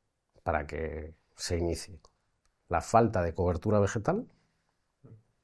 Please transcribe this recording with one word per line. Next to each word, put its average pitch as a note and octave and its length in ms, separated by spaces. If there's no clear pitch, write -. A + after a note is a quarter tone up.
para D2+ 240
que D#2 480
se - 240
inicie. E2+ 420
La E2 140
falta A2+ 420
de E2 100
cobertura F#2 460
vegetal D3 480